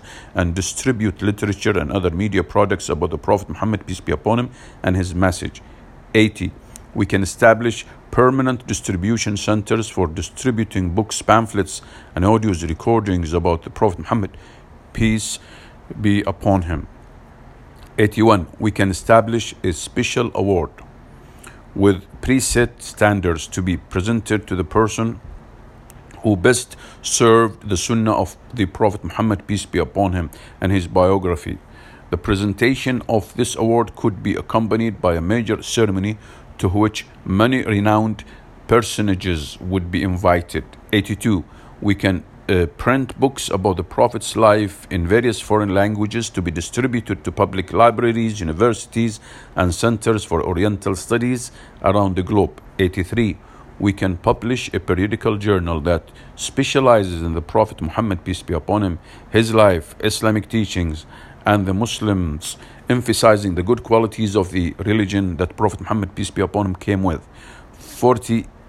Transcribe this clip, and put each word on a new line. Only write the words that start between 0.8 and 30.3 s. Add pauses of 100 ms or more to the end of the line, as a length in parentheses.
literature
and
other
media
products
about
the
Prophet
Muhammad,
peace
be
upon
him, (320)
and
his
message. (540)
Eighty, (440)
we
can
establish (240)
permanent
distribution
centers
for
distributing
books,
pamphlets, (340)
and
audios
recordings
about
the
Prophet
Muhammad, (580)
peace (640)
be
upon
him. (1120)
Eighty-one, (120)
we
can
establish (100)
a
special
award (1040)
with (160)
preset
standards
to
be
presented
to
the
person (1040)
who
best (280)
served
the
Sunnah
of (140)
the
Prophet
Muhammad,
peace
be
upon
him, (280)